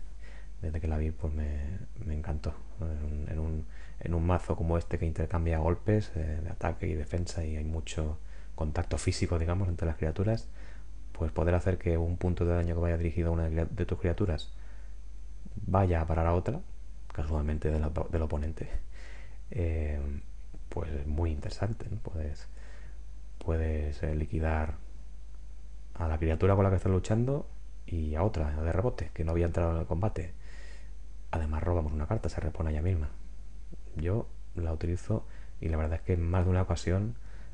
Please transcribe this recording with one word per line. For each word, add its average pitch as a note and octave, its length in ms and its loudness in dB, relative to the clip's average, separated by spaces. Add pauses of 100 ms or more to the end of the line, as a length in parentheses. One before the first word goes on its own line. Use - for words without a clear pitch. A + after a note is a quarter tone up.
(640)
Desde D#2 180 -2
que D#2+ 80 0
la D#2 100 2
vi, D#2 140 2
pues D#2 200 -2
me, D2+ 460 -2 (260)
me D#2 100 -2
encantó, D2+ 380 -2 (280)
¿no? D#2+ 100 -2
En D2+ 140 -4
un, D2+ 260 -4
en D2+ 80 -2
un, D#2 280 -2 (340)
en E2+ 140 0
un E2 120 4
mazo F2+ 300 2
como E2 200 2
este E2 220 0
que E2+ 80 0
intercambia E2 520 2
golpes, F2 580 2
eh, D#2 260 -2
de E2 80 -4
ataque E2 380 -2
y E2 60 0
defensa, E2+ 500 -2
y D#2 120 -2
hay D#2 60 -2
mucho D#2 560 -2 (380)
contacto D#2+ 420 0
físico, F2+ 400 2
digamos, F2 300 2
entre E2+ 180 0
las D#2 100 2
criaturas, F#2+ 520 0 (640)
pues D#2+ 180 0
poder E2+ 240 4
hacer F2+ 240 2
que E2+ 180 2
un E2+ 200 2
punto F2 280 2
de E2+ 120 4
daño E2+ 180 2
que E2+ 60 0
vaya E2+ 160 4
dirigido E2+ 320 2
a E2 40 4
una E2 120 4
de D#2+ 60 2
cria-, D#2+ 200 2
de - 160 0
tus - 140 -2
criaturas E2+ 520 2 (1120)
vaya F#2 360 4
a D2+ 60 2
parar D#2+ 200 4
a E2+ 80 4
otra, - 260 0 (520)
casualmente D2+ 580 0
del D2+ 140 2
opo-, D2+ 240 -2
del D#2+ 140 2
oponente, D2+ 460 -2 (840)
eh, D#2 480 0 (680)
pues D2+ 220 -4
es D2+ 160 -2
muy D#2+ 240 2
interesante, F#2 580 -2
¿no? G2+ 100 -2
Puedes, - 500 -4 (880)
puedes, D#2+ 640 0
eh, D2+ 140 2
liquidar D#2 580 2 (1200)
a E2+ 140 0
la D#2 100 2
criatura E2 380 6
con G2 80 6
la G2 60 6
que F#2+ 60 6
estás G2 140 2
luchando A#2 580 2 (380)
y D#2 300 0
a E2+ 80 4
otra D#2 360 2
de E2 120 2
rebote, F2 420 0
que - 80 -2
no D#2+ 80 2
había E2+ 160 4
entrado E2+ 260 4
en E2 60 2
el D#2+ 80 0
combate. D#2+ 480 0 (960)
Además, D#2 320 0
robamos E2 300 2
una D2+ 140 0
carta, - 240 0
se - 100 -2
repone D#2+ 300 0
ella D2+ 100 2
misma. E2 300 2 (840)
Yo F2 320 0 (260)
la E2 180 -2
utilizo F2 540 0 (340)
y - 80 -2
la D#2+ 80 2
verdad D#2+ 200 0
es - 40 -6
que F#2 140 2
en F2 80 4
más F2 240 4
de F#2 40 4
una F#2 120 6
ocasión F#2+ 540 2 (380)